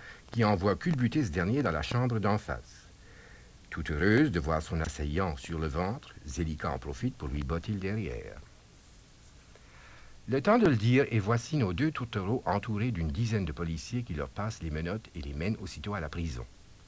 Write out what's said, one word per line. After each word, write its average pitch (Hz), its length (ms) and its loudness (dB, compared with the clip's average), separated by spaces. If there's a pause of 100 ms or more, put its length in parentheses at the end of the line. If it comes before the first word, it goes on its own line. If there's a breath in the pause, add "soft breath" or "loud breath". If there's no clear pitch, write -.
(300 loud breath)
qui 117 140 2
envoie 101 320 4
culbuter 139 480 2
ce 95 80 -2
dernier 95 320 2
dans 95 80 2
la 76 100 0
chambre 123 380 0
d'en 101 180 2
face. - 520 -8 (800 loud breath)
Tout 82 200 -4
heureuse 107 400 6
de 85 80 2
voir 78 220 2
son 82 180 -2
assaillant 78 560 0
sur 80 220 -6
le 78 80 -2
ventre, 90 480 -2 (140)
Zelika 80 420 -4
en 69 80 -4
profite 73 380 -4
pour 76 120 -8
lui 71 140 -2
botter 80 300 -4
le 104 80 -2
derrière. 90 580 -6 (1900 loud breath)
Le 131 140 2
temps 220 160 8
de 208 80 8
le 139 80 6
dire, 120 340 6
et 113 80 2
voici 117 400 0
nos 98 160 2
deux 147 160 2
tourtereaux 120 560 -2
entourés 101 460 0
d'une 82 180 -2
dizaine 104 360 0
de 76 60 -4
policiers 85 520 -4
qui 101 100 -8
leur 73 160 -4
passent 107 320 -6
les 82 80 -4
menottes 85 460 -4
et 85 60 -8
les 71 120 -8
mènent 90 260 -2
aussitôt 98 360 -6
à 95 40 -4
la 76 100 -4
prison. 71 360 -4 (420 loud breath)